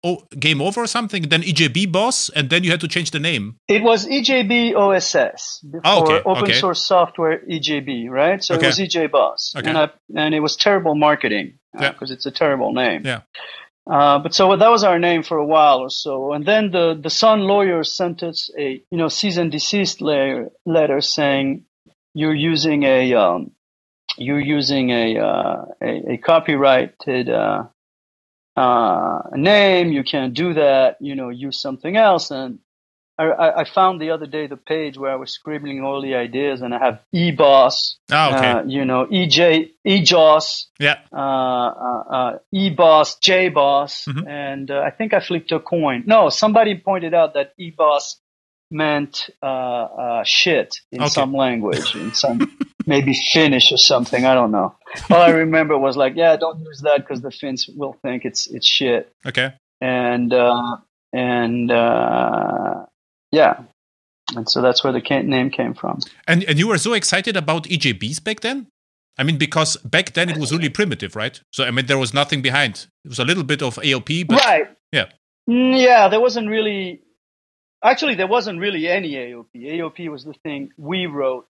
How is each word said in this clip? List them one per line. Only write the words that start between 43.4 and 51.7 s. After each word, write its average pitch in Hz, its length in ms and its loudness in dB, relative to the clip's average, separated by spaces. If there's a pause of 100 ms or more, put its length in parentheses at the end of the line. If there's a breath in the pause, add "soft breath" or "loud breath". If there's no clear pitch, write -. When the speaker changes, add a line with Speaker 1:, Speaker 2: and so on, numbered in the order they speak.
Speaker 2:
boss, 143 560 0
Speaker 1:
Mm-hmm. 147 220 -8
Speaker 2:
and, 139 440 -10
uh, 139 100 -2
I 143 100 -2
think 220 220 -4
I 190 60 4
flipped 170 320 -4
a 160 80 -2
coin. 143 460 -2
No, 208 240 6
somebody 214 480 2
pointed 170 360 -4
out 165 220 2
that 139 220 -4
E 170 140 -14
boss 151 480 0 (500)
meant, 147 600 -4 (120)
uh, 143 40 -12
uh, 120 800 -4
shit - 580 0 (100)
in 131 100 -8
Speaker 1:
Okay. 147 80 0
Speaker 2:
some 135 240 0
language, 123 600 -2